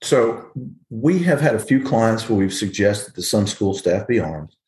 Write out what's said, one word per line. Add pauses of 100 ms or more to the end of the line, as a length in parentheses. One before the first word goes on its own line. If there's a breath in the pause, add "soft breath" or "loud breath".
So (400)
we
have
had
a
few
clients
where
we've
suggested
that
some
school
staff
be
armed. (120)